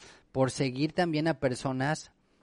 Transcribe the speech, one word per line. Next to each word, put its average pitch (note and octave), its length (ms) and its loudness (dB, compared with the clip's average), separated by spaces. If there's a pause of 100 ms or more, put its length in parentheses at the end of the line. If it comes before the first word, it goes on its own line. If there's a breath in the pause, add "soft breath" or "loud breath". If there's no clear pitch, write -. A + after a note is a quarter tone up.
(320 loud breath)
por C3 200 2
seguir C#3 420 0
también E3 340 0
a D#3 120 0
personas C3+ 720 -2 (320)